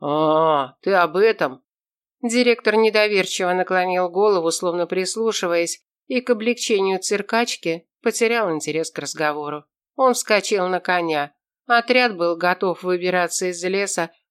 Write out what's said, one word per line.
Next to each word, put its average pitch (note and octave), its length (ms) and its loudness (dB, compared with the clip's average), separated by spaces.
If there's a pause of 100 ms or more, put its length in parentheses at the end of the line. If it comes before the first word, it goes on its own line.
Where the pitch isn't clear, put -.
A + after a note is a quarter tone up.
«А, D#3 800 2
ты F#3+ 100 0
об F3 240 2
этом?» F#3+ 460 0 (580)
Директор A#3 560 2
недоверчиво G#3 800 2
наклонил F3+ 560 0
голову, F#3 400 2
словно F3 360 -2
прислушиваясь, F#3 960 -2 (260)
и B3+ 120 -2
к B3+ 80 -6
облегчению G#3+ 680 0
циркачки G3+ 920 -2 (140)
потерял A3+ 500 0
интерес D#3 380 -4
к - 80 -12
разговору. D3 680 -4 (320)
Он C4 160 4
вскочил G3 560 0
на F#3 100 -2
коня. E3 540 -2 (340)
Отряд A#3+ 480 2
был E3+ 220 0
готов F3+ 460 0
выбираться F3+ 640 0
из F3 180 -6
леса, F#3+ 460 -2 (200)